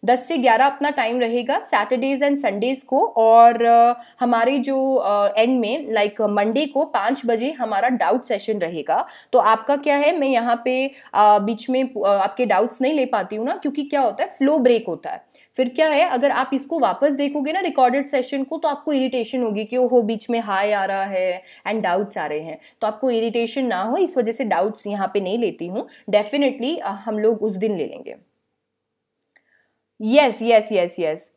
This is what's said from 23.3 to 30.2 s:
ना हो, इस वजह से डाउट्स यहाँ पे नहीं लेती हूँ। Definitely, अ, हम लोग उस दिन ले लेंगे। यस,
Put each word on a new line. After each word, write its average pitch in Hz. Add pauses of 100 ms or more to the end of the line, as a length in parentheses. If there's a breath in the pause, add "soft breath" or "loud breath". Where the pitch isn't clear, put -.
ना 190
हो, 233
इस 359
वजह 226
से 262
डाउट्स 202
यहाँ 196
पे 208
नहीं 190
लेती 190
हूँ। 202 (220 loud breath)
Definitely, 262
अ, -
हम 208
लोग 220
उस 214
दिन 202
ले 147
लेंगे। - (1900)
यस, 247